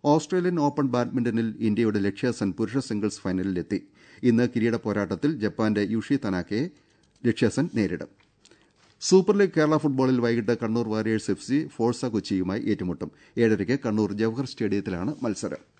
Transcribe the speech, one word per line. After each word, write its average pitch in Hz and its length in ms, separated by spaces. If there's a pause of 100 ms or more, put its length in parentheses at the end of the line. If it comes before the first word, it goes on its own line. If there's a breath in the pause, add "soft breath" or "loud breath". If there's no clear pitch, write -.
ഓസ്ട്രേലിയൻ 175 540
ഓപ്പൺ 143 280
ബാഡ്മിന്റണിൽ 117 720
ഇന്ത്യയുടെ 110 400
ലക്ഷ്യ 101 320
സെൻ 101 200
പുരുഷ 110 260
സിംഗിൾസ് 104 420
ഫൈനലിലെത്തി. 92 680 (360 loud breath)
ഇന്ന് 120 320
കിരീട 113 200
പോരാട്ടത്തിൽ 104 640
ജപ്പാന്റെ 104 500
യുഷി 113 360
തനാക്കയെ 101 440 (560 soft breath)
ലക്ഷ്യ 117 240
സെൻ 143 260
നേരിടും. 82 320 (920 soft breath)
സൂപ്പർ 190 360
ലീഗ് 202 200
കേരള 156 200
ഫുട്ബോളിൽ 131 420
വൈകിട്ട് 117 440
കണ്ണൂർ 113 240
വാരിയേഴ്സ് 110 440
എഫ് - 160
സി 147 200
ഫോഴ്സ 120 380
കൊച്ചിയുമായി 98 560
ഏറ്റുമുട്ടും. 90 500 (260 soft breath)
ഏഴരയ്ക്ക് 110 480
കണ്ണൂർ 107 280
ജവഹർ 113 320
സ്റ്റേഡിയത്തിലാണ് 98 800
മത്സരം. 107 340 (220)